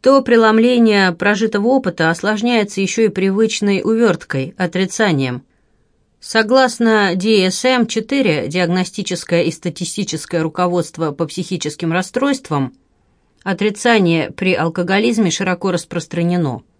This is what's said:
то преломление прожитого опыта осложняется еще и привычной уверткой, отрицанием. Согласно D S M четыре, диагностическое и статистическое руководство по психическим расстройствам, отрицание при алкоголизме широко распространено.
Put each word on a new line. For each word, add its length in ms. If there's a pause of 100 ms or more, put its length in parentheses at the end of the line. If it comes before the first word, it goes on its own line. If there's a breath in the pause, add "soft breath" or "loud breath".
то 220
преломление 880
прожитого 560
опыта 400
осложняется 720
еще 240
и 40
привычной 760
уверткой, 760
отрицанием. 880 (760)
Согласно 920
D 320
S 200
M 200
четыре, 600
диагностическое 960
и 80
статистическое 920
руководство 680
по 140
психическим 680
расстройствам, 800 (720)
отрицание 880
при 240
алкоголизме 760
широко 400
распространено. 920 (180)